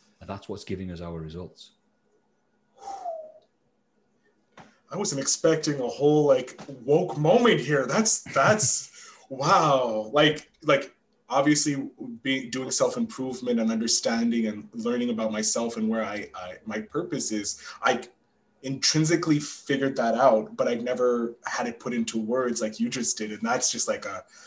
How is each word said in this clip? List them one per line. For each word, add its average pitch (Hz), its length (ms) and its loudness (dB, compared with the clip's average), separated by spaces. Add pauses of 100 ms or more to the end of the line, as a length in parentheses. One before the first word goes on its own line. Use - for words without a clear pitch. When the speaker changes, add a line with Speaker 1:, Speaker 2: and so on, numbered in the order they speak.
(200)
Speaker 1:
And - 80 -16
that's 117 180 -12
what's - 180 -10
giving 92 260 -8
us 85 100 -10
our 85 180 -10
results. 80 520 -14 (3250)
Speaker 2:
I 151 60 -8
wasn't 143 240 -4
expecting 156 600 2
a 123 80 -2
whole, 147 380 4
like, 131 340 2 (240)
woke 156 340 2
moment 196 420 6
here. 135 260 0
That's, 202 340 2
that's, - 680 2 (340)
<laughs> - 40 -20
wow. 131 840 2
Like, 151 380 4 (120)
like, 143 320 2 (340)
obviously 143 600 2 (340)
being, 135 280 -4
doing 127 200 -6
self-improvement 123 880 -2
and 113 140 2
understanding 117 720 0
and 104 280 -8
learning 120 360 -2
about 110 220 -2
myself 113 440 -2
and 110 120 -2
where 110 160 0
I, 101 300 -8
I, 92 200 -12 (100)
my 107 160 -8
purpose 127 520 -6
is, 104 280 -4 (220)
I 120 200 0 (600)
intrinsically 156 800 2
figured 135 560 -2
that 117 180 2
out, 117 420 4
but 127 120 2
I've 120 140 -2
never 123 520 0 (100)
had - 220 -6
it 117 140 -10
put 120 120 -6
into 113 280 -2
words 117 420 0
like 110 160 -4
you 117 100 0
just - 300 -4
did. 107 140 -6
And 101 100 -10
that's 120 300 0
just 117 160 -4
like 104 160 -4
a, 98 180 -10 (240)